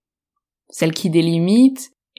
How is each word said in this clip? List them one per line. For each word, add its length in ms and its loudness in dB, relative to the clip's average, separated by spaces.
Celle 240 -4
qui 180 -6
délimite 840 0